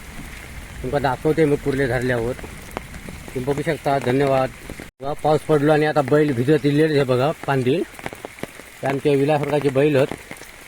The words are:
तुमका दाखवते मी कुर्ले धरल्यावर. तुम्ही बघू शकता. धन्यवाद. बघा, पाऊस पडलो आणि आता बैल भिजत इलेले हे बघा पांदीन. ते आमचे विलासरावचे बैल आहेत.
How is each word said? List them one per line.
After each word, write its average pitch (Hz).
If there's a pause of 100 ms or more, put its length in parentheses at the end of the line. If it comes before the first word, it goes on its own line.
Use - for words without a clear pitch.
(840)
तुमका 131
दाखवते 147
मी 147
कुर्ले 139
धरल्यावर. 123
तुम्ही -
बघू 143
शकता. 139
धन्यवाद. 131 (520)
बघा, 139
पाऊस 151
पडलो 151
आणि 151
आता 151
बैल 147
भिजत 127
इलेले 147
हे 143
बघा 127 (160)
पांदीन. 139 (1000)
ते 135
आमचे 139
विलासरावचे 143
बैल 139
आहेत. 135 (600)